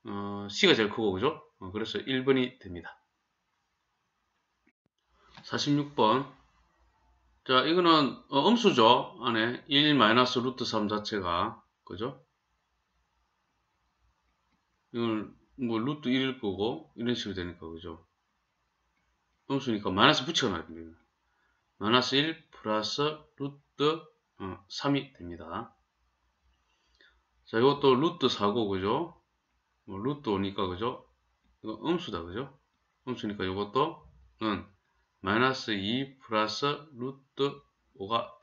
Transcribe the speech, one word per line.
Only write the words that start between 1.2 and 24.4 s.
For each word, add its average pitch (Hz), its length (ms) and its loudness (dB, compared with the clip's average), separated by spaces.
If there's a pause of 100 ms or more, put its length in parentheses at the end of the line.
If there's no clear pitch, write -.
어, 95 120 -14
그래서 104 280 -6
일 131 240 -4
번이 131 360 2
됩니다. 87 380 -14 (2500)
사십육 143 520 -2
번. 123 340 4 (1160)
자, 127 200 4
이거는, 160 520 4 (120)
어, 143 200 2
음수죠. 135 720 6
안에 120 460 0
일 147 280 4
마이너스 123 440 6
루트 123 260 -4
삼 107 220 0
자체가, 104 760 -2 (220)
그죠? 113 400 -10 (2750)
이건 113 440 -4 (200)
뭐 117 240 -2
루트 143 300 -4
일일 131 300 0
거고 107 560 -4
이런 117 200 -2
식으로 101 200 -6
되니까, 87 320 -8
그죠? 82 380 -14 (1500)
음수니까 117 400 -2
마이너스 131 340 6
붙여놔야 101 420 -2
됩니다. 82 300 -16 (800)
마이너스 123 380 2
일 160 360 -2
플러스 110 680 -4 (200)
루트, 147 640 -4 (360)
어, 92 320 -10